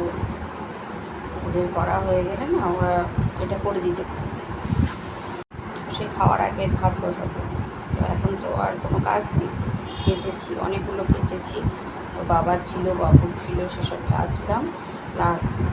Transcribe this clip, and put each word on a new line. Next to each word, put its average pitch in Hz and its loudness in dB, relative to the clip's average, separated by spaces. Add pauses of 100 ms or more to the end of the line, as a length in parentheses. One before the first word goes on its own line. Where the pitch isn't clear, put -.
(1500)
ওদের 175 2 (100)
করা 180 2
হয়ে 185 4
গেলে 220 -2
না 349 4 (140)
ওরা 180 4 (500)
এটা 190 -2
করে 196 0
দিতে 180 0
পারবে। - -6 (1500)
সে 208 -2 (120)
খাওয়ার - 6
আগে 196 -2 (160)
ভাত 185 4 (100)
বসাবো। - -2 (560)
তো - 2 (120)
এখন - 2 (100)
তো - -4 (140)
আর 95 2 (100)
কোনো - 2 (100)
কাজ 208 4 (140)
নেই, - 0 (520)
কেচেছি, 185 0 (160)
অনেকগুলো 196 -2
কেচেছি। - 0 (600)
ওর 170 -4
বাবার 170 4 (100)
ছিল, 185 -2 (160)
বাবুর 165 8 (120)
ছিল, 180 0 (140)
সেসব - -4 (100)
কাচলাম। 202 2 (500)
প্লাস, 170 2 (320)